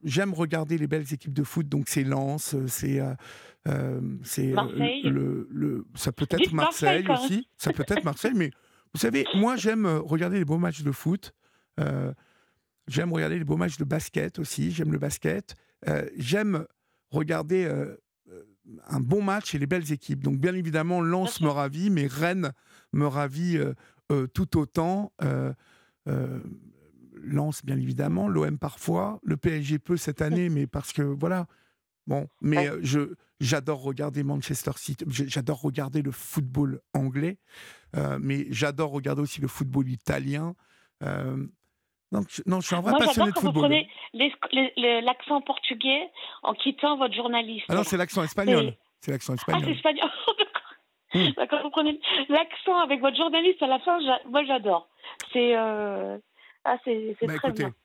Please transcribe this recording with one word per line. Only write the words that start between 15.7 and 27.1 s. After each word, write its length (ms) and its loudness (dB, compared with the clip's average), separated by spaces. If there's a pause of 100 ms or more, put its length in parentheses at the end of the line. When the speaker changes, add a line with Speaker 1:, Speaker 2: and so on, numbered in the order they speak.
Speaker 1:
Euh, 280 0
j'aime 520 0 (420)
regarder, 560 0
euh, 300 -4 (340)
euh, 140 -18 (440)
un 120 -2
bon 240 2
match 320 -2
et 20 -2
les 100 -2
belles 240 -2
équipes. 320 -4
Donc 140 2
bien 160 2
évidemment, 480 0
Lens 220 2
Speaker 2:
Bien 140 -4
sûr. 100 2
Speaker 1:
me 40 4
ravit, 380 0
mais 160 4
Rennes 460 0 (420)
me 140 4
ravit, 500 0
euh, 160 -2 (380)
euh, 160 2
tout 320 0
autant. 520 0 (120)
Euh, 300 0 (540)
euh, 320 -2 (880)